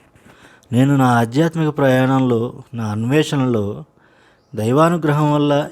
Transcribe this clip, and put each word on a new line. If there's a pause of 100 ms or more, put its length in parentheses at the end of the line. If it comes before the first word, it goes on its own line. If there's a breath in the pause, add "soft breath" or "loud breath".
(720 soft breath)
నేను
నా
ఆధ్యాత్మిక
ప్రయాణంలో, (120)
నా
అన్వేషణలో (680 soft breath)
దైవానుగ్రహం
వల్ల